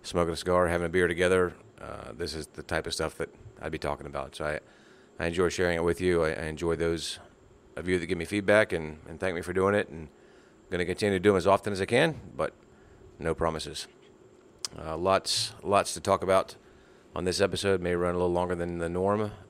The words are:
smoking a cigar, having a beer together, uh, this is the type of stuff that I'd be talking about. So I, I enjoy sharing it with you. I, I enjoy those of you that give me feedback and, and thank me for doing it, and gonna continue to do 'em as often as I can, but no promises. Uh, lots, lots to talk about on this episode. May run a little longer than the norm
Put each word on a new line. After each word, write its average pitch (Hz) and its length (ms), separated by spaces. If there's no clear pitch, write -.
smoking 87 280
a 80 40
cigar, 90 320
having 87 180
a - 20
beer 87 200
together, 90 460
uh, - 360
this 85 180
is 76 120
the - 160
type 78 240
of - 80
stuff 78 240
that 78 120
I'd 78 120
be 80 60
talking 73 280
about. 69 300
So 78 80
I, 76 160
I 82 80
enjoy 87 220
sharing 87 260
it 82 80
with 85 180
you. 90 220
I, 78 60
I 80 160
enjoy 80 320
those 82 420
of 85 140
you 92 100
that 82 80
give 90 100
me 82 100
feedback 104 460
and, 78 360
and 80 100
thank 92 160
me 85 80
for 87 100
doing 95 220
it, 101 140
and 80 180
gonna 90 160
continue 95 320
to 90 60
do 104 80
'em 98 60
as 85 100
often 101 260
as 92 80
I 98 40
can, 143 360
but - 160
no 80 160
promises. 78 500
Uh, 80 200
lots, 92 560
lots 98 320
to 87 60
talk 95 240
about 95 320
on 82 80
this 90 180
episode. 95 400
May 87 140
run 87 220
a - 20
little 90 140
longer 90 240
than 87 220
the 85 100
norm 101 420